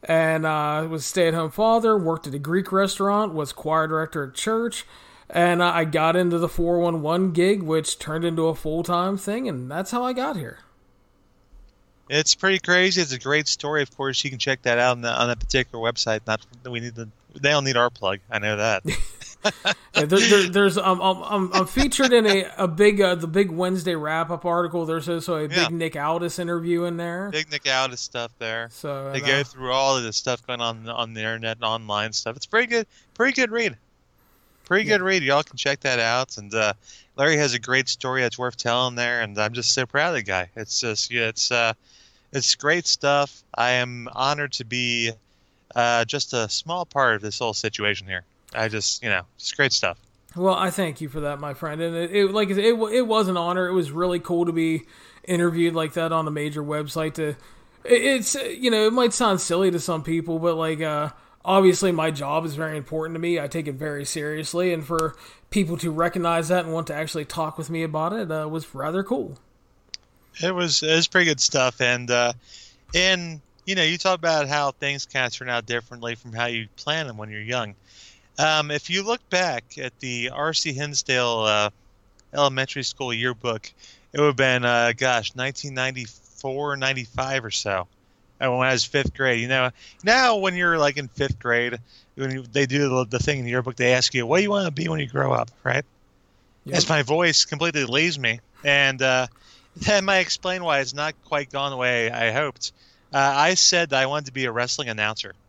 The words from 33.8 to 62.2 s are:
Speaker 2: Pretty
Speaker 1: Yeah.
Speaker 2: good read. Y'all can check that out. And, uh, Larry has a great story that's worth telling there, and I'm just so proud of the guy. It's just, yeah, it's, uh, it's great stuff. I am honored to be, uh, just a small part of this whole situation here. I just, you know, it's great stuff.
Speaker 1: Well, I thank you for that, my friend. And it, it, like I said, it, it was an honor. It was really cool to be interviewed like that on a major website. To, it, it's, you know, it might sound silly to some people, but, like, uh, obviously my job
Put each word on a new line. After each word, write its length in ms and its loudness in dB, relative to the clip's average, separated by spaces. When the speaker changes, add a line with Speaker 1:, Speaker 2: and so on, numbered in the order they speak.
Speaker 2:
Pretty 200 2
Speaker 1:
Yeah. 120 4
Speaker 2:
good 60 0
read. 180 2
Y'all 200 4
can 140 -10
check 240 -2
that 200 0
out. 360 0
And, 180 -14
uh, 200 2
Larry 220 4
has 160 2
a 40 -2
great 300 0
story 320 -2
that's 180 -2
worth 200 -6
telling 360 0
there, 280 -2
and 160 -6
I'm 160 -2
just 180 0
so 140 0
proud 240 0
of 60 -2
the 60 -4
guy. 320 -4
It's 280 -6
just, 280 -4
yeah, 180 0
it's, 220 -4
uh, 220 2
it's 260 0
great 300 0
stuff. 560 0
I 160 2
am 420 -2
honored 400 -2
to 140 -8
be, 460 0
uh, 300 4
just 300 -6
a 160 0
small 340 -6
part 320 2
of 60 -6
this 160 -8
whole 160 -2
situation 520 -4
here. 180 -8
I 140 -2
just, 340 -4
you 80 -6
know, 140 0
it's 160 -10
great 200 2
stuff. 240 -2
Speaker 1:
Well, 220 2
I 140 0
thank 300 -4
you 80 -8
for 120 -8
that, 180 -6
my 160 -8
friend. 260 -8
And 140 -4
it, 160 -4
it, 220 2
like 160 2
I 60 0
said, 100 0
it, 100 6
it 320 0
was 220 2
an 80 0
honor. 320 0
It 40 -2
was 200 0
really 260 0
cool 280 0
to 40 0
be 360 0
interviewed 500 2
like 200 -2
that 180 -2
on 160 0
a 60 -4
major 280 -4
website. 540 -4
To, 140 -2
it, 80 -6
it's, 500 4
you 380 -2
know, 160 4
it 40 2
might 200 2
sound 280 2
silly 300 2
to 80 -2
some 240 -4
people, 380 -2
but, 160 2
like, 240 -2
uh, 300 -2
obviously 480 6
my 180 2
job 340 -2